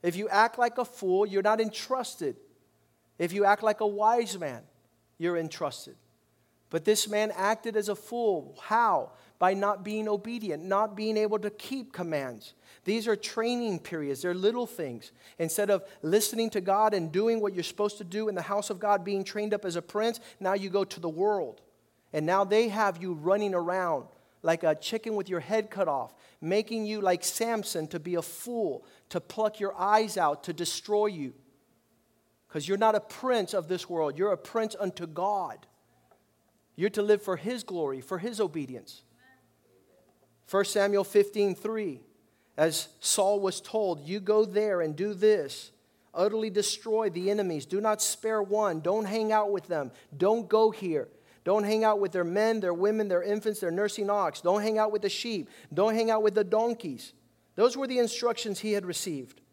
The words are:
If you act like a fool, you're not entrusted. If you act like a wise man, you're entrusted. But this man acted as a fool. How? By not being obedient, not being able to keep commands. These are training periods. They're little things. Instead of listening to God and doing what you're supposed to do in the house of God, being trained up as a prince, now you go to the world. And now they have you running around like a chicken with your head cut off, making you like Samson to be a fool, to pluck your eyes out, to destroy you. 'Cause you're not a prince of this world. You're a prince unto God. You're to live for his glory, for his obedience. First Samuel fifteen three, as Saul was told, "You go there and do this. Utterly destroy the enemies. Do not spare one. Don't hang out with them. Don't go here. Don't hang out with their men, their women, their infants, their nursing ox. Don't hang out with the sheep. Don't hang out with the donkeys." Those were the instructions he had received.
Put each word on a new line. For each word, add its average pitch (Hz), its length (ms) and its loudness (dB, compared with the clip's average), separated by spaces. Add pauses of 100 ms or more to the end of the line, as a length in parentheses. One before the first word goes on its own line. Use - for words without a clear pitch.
If 175 140 -2
you 208 120 -4
act 226 300 4
like 240 180 2
a 247 80 -2
fool, 190 400 0
you're 196 160 -2
not 220 220 4
entrusted. 220 760 -4 (800)
If 170 160 -2
you 202 140 2
act 208 160 4
like 214 180 2
a 214 60 2
wise 208 500 2
man, 139 300 -8 (500)
you're 170 220 0
entrusted. 147 580 -6 (720)
But 160 160 -4
this 214 240 2
man 208 240 0
acted 214 420 -2
as 208 140 0
a 202 80 -2
fool. 196 640 -2
How? 214 520 2 (260)
By 185 160 4
not 196 280 0
being 214 260 -4
obedient, 208 540 -4
not 196 320 0
being 214 220 -2
able 214 240 2
to 208 100 -4
keep 254 420 -10
commands. 143 600 -6 (300)
These 220 240 0
are 208 80 2
training 226 640 -2
periods. 139 420 -6
They're 180 120 0
little 226 320 0
things. 127 460 -10 (260)
Instead 170 320 0
of 190 140 4 (180)
listening 220 480 2
to 208 100 -2
God 202 340 4
and 165 160 -2
doing 220 300 2
what 202 140 -2
you're 175 100 -4
supposed 208 340 -4
to 214 60 -10
do 208 240 -4
in 202 60 -4
the 175 80 -4
house 202 280 -4
of 190 80 -6
God, 202 260 2
being 196 200 -2
trained 208 280 -4
up 208 120 -2
as 175 120 -4
a 170 60 -2
prince, 226 380 -2 (180)
now 190 140 0
you 196 180 -2
go 196 140 2
to 175 160 -10
the 170 80 -6
world. 170 520 -2 (520)
And 151 120 -2
now 190 200 4
they 214 240 4
have 196 340 0
you 185 120 -4
running 190 400 0
around 175 540 -2 (340)
like 165 200 2
a 156 120 4
chicken 220 420 -4
with 190 120 -4
your 180 120 -2
head 214 300 -2
cut 190 180 0
off, 131 260 -2 (260)
making 214 460 -2
you 214 140 -4
like 180 240 2
Samson 214 640 -4
to 175 100 -8
be 170 160 -6
a 165 80 0
fool, 220 600 -6 (260)
to 175 100 -4
pluck 214 380 -4
your 196 180 -4
eyes 208 400 2
out, 151 280 2
to 175 80 -8
destroy 208 540 -2
you. 151 280 -4 (1120)
'Cause 147 200 -8
you're 196 100 0
not 220 160 6
a 208 60 4
prince 233 520 -2
of 170 160 -2
this 180 200 -4
world. 156 280 -2
You're 196 160 2
a 175 60 0
prince 220 400 -4
unto 180 280 -4
God. 170 600 -4 (1080)
You're 185 160 0
to 208 120 -2
live 208 180 4
for 190 160 -4
his 220 260 -6
glory, 147 380 -4
for 180 180 -8
his 214 220 -6
obedience. 147 600 -6 (1400)
First 196 260 0
Samuel 202 320 2
fifteen 202 500 2
three, 208 460 -6 (560)
as 151 320 0 (100)
Saul 202 420 2
was 190 200 -2
told, 190 400 -2
"You 175 200 -6
go 214 260 4
there 196 340 0
and 156 160 -2
do 202 160 -2
this. 190 580 2 (440)
Utterly 214 340 2
destroy 208 600 0
the 180 200 -2
enemies. 180 360 -2
Do 190 140 -2
not 214 200 2
spare 220 420 -2
one. 196 380 0
Don't 196 240 0
hang 214 260 0
out 214 220 4
with 190 140 -4
them. 147 260 -2 (240)
Don't 202 320 4
go 220 220 6
here. 170 400 -4 (340)
Don't 202 200 4
hang 220 200 2
out 214 160 4
with 196 120 0
their 180 120 2
men, 214 360 2
their 180 140 0
women, 208 340 2
their 180 140 2
infants, 214 380 -2
their 180 100 0
nursing 202 400 -2
ox. 196 300 0
Don't 196 220 2
hang 214 140 0
out 214 160 2
with 208 100 -2
the 202 60 0
sheep. 208 400 -4 (240)
Don't 208 220 4
hang 226 160 2
out 220 120 2
with 208 120 4
the 208 100 4
donkeys." 220 680 -2 (420)
Those 254 220 4
were 269 100 -2
the 247 120 0
instructions 226 600 0
he 214 120 -2
had 202 120 0
received. 156 560 -8 (120)